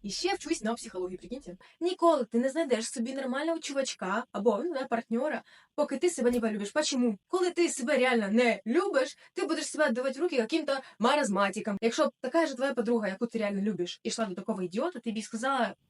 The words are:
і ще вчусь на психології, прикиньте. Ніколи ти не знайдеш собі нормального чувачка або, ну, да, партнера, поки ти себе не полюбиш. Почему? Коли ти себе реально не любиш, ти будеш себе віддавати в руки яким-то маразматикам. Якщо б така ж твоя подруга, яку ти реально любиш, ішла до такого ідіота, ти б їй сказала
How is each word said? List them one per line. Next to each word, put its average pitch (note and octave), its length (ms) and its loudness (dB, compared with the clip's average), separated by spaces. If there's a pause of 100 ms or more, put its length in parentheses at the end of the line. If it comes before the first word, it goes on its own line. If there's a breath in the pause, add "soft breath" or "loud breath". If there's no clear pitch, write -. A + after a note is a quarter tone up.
і G3+ 80 -8
ще F4+ 240 -4
вчусь D#4+ 300 -4
на A3 100 0
психології, F#3 440 -8
прикиньте. F#3 400 -12 (220 loud breath)
Ніколи E4 460 4
ти A#3 140 0
не C4 100 2
знайдеш B3 420 0
собі B3 220 -4
нормального C#4 460 -2
чувачка B3+ 720 -4
або, G#3 320 2
ну, F4 100 -2
да, C4 120 -4
партнера, A#3+ 580 -2 (320 soft breath)
поки C#4+ 220 0
ти F4 120 4
себе A#3+ 220 2
не B3 80 2
полюбиш. G#3 320 -2
Почему? B3 460 2 (100)
Коли F4+ 240 2
ти E4+ 180 2
себе C4+ 280 0
реально B3 340 2
не A3+ 340 4
любиш, D4 520 2 (160 loud breath)
ти F4+ 120 -2
будеш D#4 200 -2
себе C#4+ 240 2
віддавати C4 300 -2
в - 40 0
руки E4+ 120 0
яким-то C4+ 420 0 (220 loud breath)
маразматикам. G3+ 840 2
Якщо B3+ 260 2
б - 40 -2 (100)
така D#4+ 240 2
ж C#4 100 -4
твоя C4+ 180 0
подруга, A#3 340 0
яку F#3+ 200 -2
ти A3+ 120 -4
реально G3+ 220 0
любиш, F3 420 -2
ішла A3+ 220 -2
до F#3 100 -6
такого F#3+ 260 -4
ідіота, A#3 380 -4
ти A3+ 120 -6
б G3+ 40 -4
їй G#3+ 80 -6
сказала A#3 520 -2 (140)